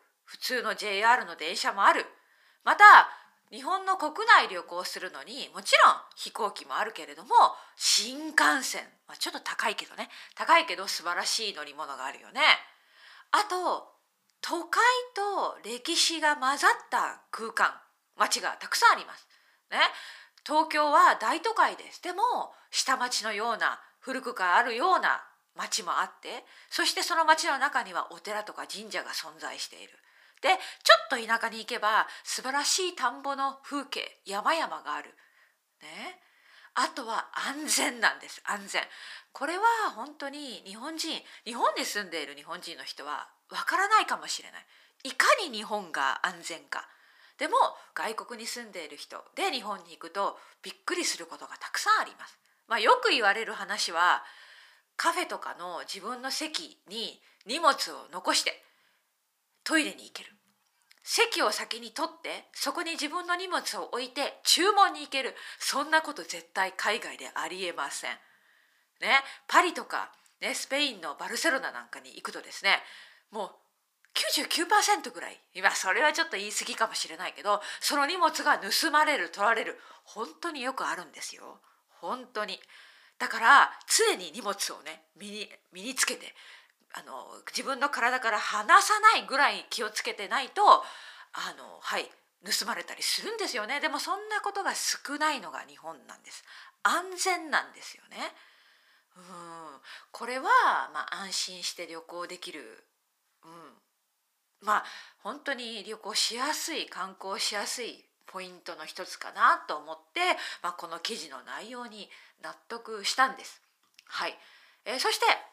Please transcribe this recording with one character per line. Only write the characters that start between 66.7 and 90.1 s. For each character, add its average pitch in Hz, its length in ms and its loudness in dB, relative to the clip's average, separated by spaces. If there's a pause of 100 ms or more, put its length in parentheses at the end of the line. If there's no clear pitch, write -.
海 214 260 0
外 139 180 -10
で 131 160 -12
あ 156 140 -6
り 185 180 -6
え 170 60 -4
ま 139 180 -6
せ - 180 -8
ん。 120 40 -6 (880)
ね、 269 240 2 (240)
パ 330 140 6
リ 349 120 0
と 233 120 -10
か、 101 260 -6 (280)
ね、 226 140 -4
ス - 140 -8
ペ 277 140 0
イ 277 100 -2
ン 196 80 -16
の 156 160 -10
バ 175 100 -10
ル 214 100 -8
セ - 140 0
ロ 262 80 0
ナ 147 140 -8
な 120 100 -14
ん 117 60 -20
か - 100 -14
に 131 120 -20
行 - 120 -16
く 147 100 -10
と 160 80 -12
で - 120 -18
す - 120 -12
ね、 190 160 4 (520)
も 202 140 -6
う - 40 -16 (640)
九 - 60 0 (100)
十 285 140 -2
九 330 200 -2
パ 415 100 4
ー 403 60 6
セ 415 120 4
ン 311 80 -2
ト 247 80 -10
ぐ 165 100 -14
ら 139 80 -12
い、 101 120 -18 (140)
今 185 180 2
そ 190 200 0
れ 208 80 2
は - 120 4
ち 330 100 0
ょ - 20 0
っ 320 40 -4
と 220 80 -6
言 202 100 -4
い 208 60 -8
過 208 120 -4
ぎ 160 120 -6
か 226 100 0
も - 80 -12
し - 140 -6
れ 160 80 -12
な 175 100 -8
い 151 60 -8
け 139 100 -16
ど、 208 180 0 (200)
そ - 160 0
の 277 100 2
荷 359 100 -2
物 320 280 2
が 285 160 4
盗 247 320 0
ま 302 120 6
れ 294 140 2
る、 180 100 -2
取 202 160 -2
ら 226 120 4
れ 247 80 -2
る、 - 160 -10 (240)
本 226 240 -10 (120)
当 339 120 -4
に 277 100 -8
よ 262 100 -2
く 196 140 -6
あ 156 80 -2
る 170 100 -8
ん 143 60 -18
で - 100 -20
す - 140 -10
よ。 - 260 -20 (400)
本 233 260 -6
当 214 180 -6
に。 185 180 -10 (560)
だ 247 100 -4
か 233 120 -4
ら、 233 320 8 (160)
常 403 280 4
に 180 140 -12
荷 208 100 -12
物 196 320 -6
を 101 100 -16
ね、 156 200 -14 (140)
身 196 140 -16
に、 208 220 -12 (200)
身 180 100 -14
に 262 140 -8
つ - 80 2
け - 100 0
て、 - 180 -14 (600)
あ - 100 -12
の、 123 260 -14 (200)
自 240 160 -6
分 254 160 -4
の 277 100 0
体 254 300 0
か 233 100 0
ら 214 80 0
離 214 440 6
さ 415 180 2
な 427 160 8
い 214 100 -2
ぐ 262 100 -2
ら 269 140 6
い 190 180 -6
気 - 140 -6
を 214 80 -4
つ - 120 -6
け 233 120 -6